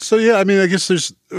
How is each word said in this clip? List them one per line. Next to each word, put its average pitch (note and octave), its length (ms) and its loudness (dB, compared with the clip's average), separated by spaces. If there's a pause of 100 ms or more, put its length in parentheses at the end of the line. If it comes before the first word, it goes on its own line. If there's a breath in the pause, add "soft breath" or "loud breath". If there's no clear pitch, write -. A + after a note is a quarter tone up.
So, - 160 -2
yeah, A3+ 200 2
I G3 80 2
mean, G3 160 2
I F#3 60 2
guess F3+ 220 -2
there's, F3 240 -2 (260)